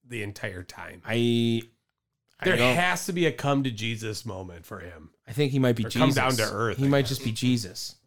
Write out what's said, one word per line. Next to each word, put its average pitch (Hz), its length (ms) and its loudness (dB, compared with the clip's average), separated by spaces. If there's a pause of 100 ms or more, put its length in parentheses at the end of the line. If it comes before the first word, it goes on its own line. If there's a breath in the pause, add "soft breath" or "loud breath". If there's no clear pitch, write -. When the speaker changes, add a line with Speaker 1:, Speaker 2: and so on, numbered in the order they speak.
Speaker 1:
the 120 160 -8
entire 101 400 -8
time. 87 420 -16
Speaker 2:
I, 117 580 2 (760)
I - 60 -10
Speaker 1:
There 180 120 4
Speaker 2:
don't 123 200 4
Speaker 1:
has 180 300 0
to 196 60 -4
be 170 140 2
a 147 60 2
come 143 320 0
to 131 80 -2
Jesus 110 520 -6
moment 92 400 -12
for 101 140 -14
him. 85 320 -18 (160)
Speaker 2:
I 117 60 -14
think 139 180 2
he 135 80 0
might 127 160 4
be 113 100 0
Speaker 1:
Or 113 40 -4
Speaker 2:
Jesus. 135 260 4
Speaker 1:
come 127 140 2
down 131 80 2
to 110 80 2
earth, 104 320 -2
Speaker 2:
He 135 80 0
Speaker 1:
I 139 40 4
Speaker 2:
might 139 140 4
Speaker 1:
guess. 117 80 0
Speaker 2:
just 135 140 -6
be 117 80 0
Jesus. 113 640 -2 (100)